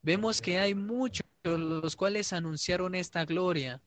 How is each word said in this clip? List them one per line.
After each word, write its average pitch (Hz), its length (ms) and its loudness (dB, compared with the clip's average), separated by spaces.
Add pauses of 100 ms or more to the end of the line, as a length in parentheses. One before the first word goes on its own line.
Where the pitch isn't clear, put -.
vemos 208 400 2
que 180 160 0
hay 202 160 2
muchos 233 500 -2 (200)
los 160 520 0
cuales 202 360 0
anunciaron 180 640 -2
esta 175 300 -2
gloria 160 640 0